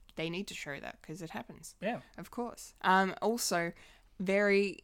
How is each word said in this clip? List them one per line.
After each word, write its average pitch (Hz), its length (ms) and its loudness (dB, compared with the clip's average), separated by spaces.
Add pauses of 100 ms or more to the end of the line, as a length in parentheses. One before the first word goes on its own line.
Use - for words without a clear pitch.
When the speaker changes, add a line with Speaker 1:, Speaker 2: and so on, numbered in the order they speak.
(160)
Speaker 1:
they 165 140 -2
need 180 180 -4
to - 60 -10
show 139 260 -8
that - 220 -12
'cause 156 220 -12
it 160 80 -10
happens. - 500 -12
Speaker 2:
Yeah. 196 200 -4 (180)
Speaker 1:
Of 175 100 -14
course. - 540 -10
Um, 190 360 6
also, 185 540 0 (460)
very 196 640 4